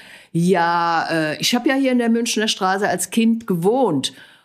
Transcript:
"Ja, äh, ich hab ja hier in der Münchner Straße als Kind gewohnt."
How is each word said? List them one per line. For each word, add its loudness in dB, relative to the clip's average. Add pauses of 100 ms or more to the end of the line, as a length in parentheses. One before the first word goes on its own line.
(320)
"Ja, 2
äh, -4
ich -2
hab -2
ja 2
hier 2
in 2
der 2
Münchner 0
Straße -2
als -4
Kind 0
gewohnt." 0 (300)